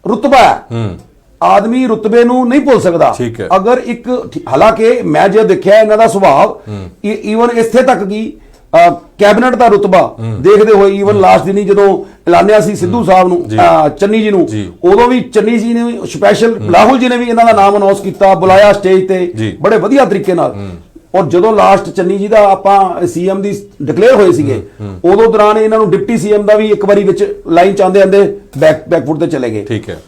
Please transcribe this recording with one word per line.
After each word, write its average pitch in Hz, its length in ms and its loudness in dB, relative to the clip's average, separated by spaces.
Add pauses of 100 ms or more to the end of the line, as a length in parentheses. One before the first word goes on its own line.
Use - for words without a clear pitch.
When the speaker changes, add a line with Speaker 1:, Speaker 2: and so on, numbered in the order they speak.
Speaker 1:
ਰੁਤਬਾ 247 300 0
ਹੈ। 156 240 2 (100)
Speaker 2:
ਹੂੰ। 107 260 -6 (460)
Speaker 1:
ਆਦਮੀ 220 440 0
ਰੁਤਬੇ 220 360 0
ਨੂੰ 247 260 0
ਨਹੀਂ 277 120 2
ਭੁੱਲ 240 200 2
ਸਕਦਾ। 156 360 0
Speaker 2:
ਠੀਕ 117 240 -8
ਹੈ। 90 140 -8
Speaker 1:
ਅਗਰ 240 300 0
ਇੱਕ 247 460 -8
ਠੀ-, - 200 -12
ਹਾਲਾਂਕਿ 220 540 2
ਮੈਂ 165 240 0
ਜੇ 214 140 2
ਦੇਖਿਆ 208 380 2
ਇਹਨਾਂ 214 160 2
ਦਾ 226 100 4
ਸੁਭਾਅ, 185 640 0
Speaker 2:
ਹੂੰ। 95 180 -12 (140)
Speaker 1:
ਇਹ 214 320 -6
even 240 160 0
ਇੱਥੇ 233 300 0
ਤੱਕ 196 220 0
ਕਿ, 214 300 -8 (420)
ਅ, 339 180 4 (240)
ਕੈਬਨਿਟ 226 380 2
ਦਾ 233 120 2
ਰੁਤਬਾ 190 520 2
Speaker 2:
ਹੂੰ। 113 220 -8
Speaker 1:
ਦੇਖਦੇ 214 320 4
ਹੋਏ, 196 280 2
even 202 120 0
Speaker 2:
ਹੂੰ। 202 80 0
Speaker 1:
ਲਾਸਟ 185 240 2
ਦਿਨੀ 196 180 -2
ਜਦੋਂ 196 420 0 (220)
ਐਲਾਨਿਆ 185 320 4
ਸੀ 208 160 -2
ਸਿੱਧੂ 180 220 -4
Speaker 2:
ਹੂੰ। 214 80 -2
Speaker 1:
ਸਾਹਿਬ 185 220 4
ਨੂੰ, 180 220 -2
Speaker 2:
ਜੀ। 208 80 -4
Speaker 1:
ਅ, 165 320 2
ਚੰਨੀ 202 320 -2
ਜੀ 214 100 -2
ਨੂੰ, 180 140 0
Speaker 2:
ਜੀ। 107 260 -8 (120)
Speaker 1:
ਉਦੋਂ 214 240 4
ਵੀ 254 140 0
ਚੰਨੀ 214 360 -2
ਜੀ 233 160 -4
ਨੇ 233 320 -6
ਸਪੈਸ਼ਲ, 208 560 0
Speaker 2:
ਹੂੰ। 180 100 -4
Speaker 1:
ਰਾਹੁਲ 214 280 4
ਜੀ 247 100 0
ਨੇ 247 80 -2
ਵੀ 240 80 -4
ਇਹਨਾਂ 233 200 2
ਦਾ 226 60 4
ਨਾਮ 202 260 2
ਅਨਾਉਂਸ 196 240 0
ਕੀਤਾ, 190 320 0
ਬੁਲਾਇਆ 190 400 4
ਸਟੇਜ 190 340 0
ਤੇ 185 280 -4
Speaker 2:
ਜੀ। 110 260 -6
Speaker 1:
ਬੜੇ 214 160 0
ਵਧੀਆ 269 280 2
ਤਰੀਕੇ 185 280 -4
ਨਾਲ। 147 180 -2
Speaker 2:
ਹੂੰ। 101 180 -12 (460)
Speaker 1:
ਔਰ 180 140 0
ਜਦੋਂ 180 240 2
ਲਾਸਟ 190 360 2
ਚੰਨੀ 190 280 -4
ਜੀ 196 100 -6
ਦਾ 208 240 4
ਆਪਾਂ 190 560 0
ਸੀ 180 220 -4
ਐਮ 196 120 -4
ਦੀ 202 260 -8 (140)
ਡਿਕਲੇਅਰ 196 340 2
ਹੋਏ 196 160 2
ਸੀਗੇ, 139 360 -4 (140)
Speaker 2:
ਹੂੰ, 98 140 -12 (100)
ਹੂੰ। 180 80 4
Speaker 1:
ਉਦੋਂ 226 180 2
ਦੌਰਾਨ 214 260 2
ਇਹਨਾਂ 220 220 0
ਨੂੰ 202 120 0
ਡਿਪਟੀ 208 260 -2
ਸੀ 208 140 -2
ਐਮ 208 140 0
ਦਾ 208 100 2
ਵੀ 214 120 0
ਇੱਕ 202 180 -2
ਵਾਰੀ 202 180 2
ਵਿੱਚ 196 440 -2
ਲਾਈਨ 175 260 2
'ਚ 202 80 -2
ਆਉਂਦੇ 190 200 2
ਆਉਂਦੇ 196 380 0 (180)
ਬੈਕ, 156 320 0
ਬੈਕ 165 160 -2
ਫੁੱਟ 151 140 -4
ਤੇ 160 80 -2
ਚਲੇ 127 220 -6
ਗਏ। 107 160 -8
Speaker 2:
ਠੀਕ 104 240 -8
ਹੈ। 80 180 -14